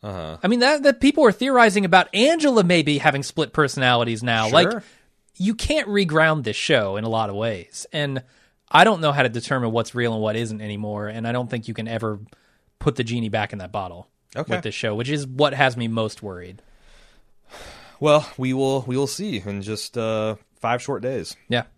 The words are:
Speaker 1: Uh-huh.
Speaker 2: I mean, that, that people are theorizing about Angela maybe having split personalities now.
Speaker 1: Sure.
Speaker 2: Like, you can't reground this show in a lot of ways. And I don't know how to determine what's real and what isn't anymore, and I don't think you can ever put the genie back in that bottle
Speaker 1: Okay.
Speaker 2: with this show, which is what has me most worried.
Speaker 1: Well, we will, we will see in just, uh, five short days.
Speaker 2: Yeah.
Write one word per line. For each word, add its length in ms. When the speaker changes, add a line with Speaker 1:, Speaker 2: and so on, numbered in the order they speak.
Speaker 1:
Uh-huh. 400
Speaker 2:
I 60
mean, 120
that, 220
that 180
people 240
are 80
theorizing 540
about 280
Angela 480
maybe 360
having 240
split 320
personalities 680
now. 260
Speaker 1:
Sure. 40
Speaker 2:
Like, 300
you 180
can't 340
reground 560
this 120
show 400
in 80
a 40
lot 220
of 60
ways. 560
And 300
I 140
don't 160
know 120
how 100
to 60
determine 440
what's 220
real 200
and 80
what 140
isn't 240
anymore, 480
and 180
I 60
don't 180
think 180
you 60
can 140
ever 300
put 180
the 80
genie 260
back 220
in 60
that 140
bottle 360
Speaker 1:
Okay. 180
Speaker 2:
with 100
this 100
show, 200
which 160
is 160
what 280
has 220
me 120
most 340
worried. 400
Speaker 1:
Well, 280
we 160
will, 320
we 100
will 120
see 360
in 180
just, 360
uh, 380
five 200
short 220
days. 340
Speaker 2:
Yeah. 160